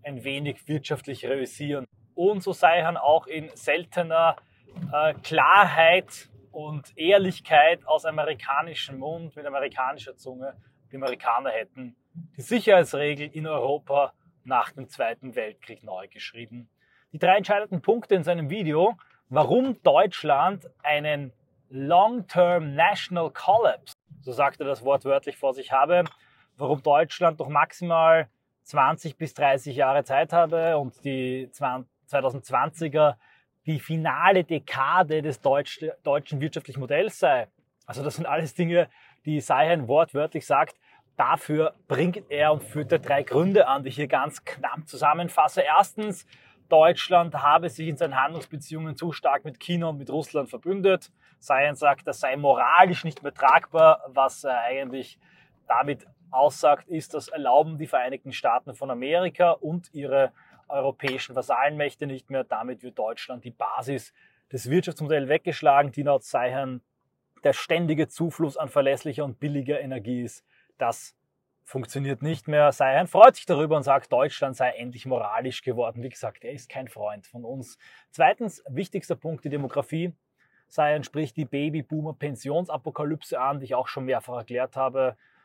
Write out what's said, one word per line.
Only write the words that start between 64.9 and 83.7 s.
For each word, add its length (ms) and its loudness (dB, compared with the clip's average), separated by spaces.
weggeschlagen, 640 2
die 100 -8
laut 220 0
Seihan 580 -4
der 100 4
ständige 540 -2
Zufluss 500 -4
an 120 -6
verlässlicher 540 -2
und 160 -10
billiger 400 -4
Energie 440 -8
ist. 200 -14
Das 380 -6
funktioniert 580 -8
nicht 260 -6
mehr. 240 4
Sayhan 360 2
freut 280 10
sich 100 -18
darüber 300 0
und 80 -2
sagt, 280 0
Deutschland 440 0
sei 160 -2
endlich 340 -14
moralisch 580 -6
geworden. 400 -4
Wie 60 -12
gesagt, 340 -14
er 80 -10
ist 180 -18
kein 180 -12
Freund 380 -10
von 180 -20
uns. 340 -14
Zweitens, 580 0
wichtigster 460 -6
Punkt, 300 -10
die 40 -6
Demografie. 640 -6
Sayhan 360 0
spricht 340 -8
die 80 -4
Babyboomer-Pensionsapokalypse 1900 -6
an, 200 -2
die 60 -12
ich 100 -4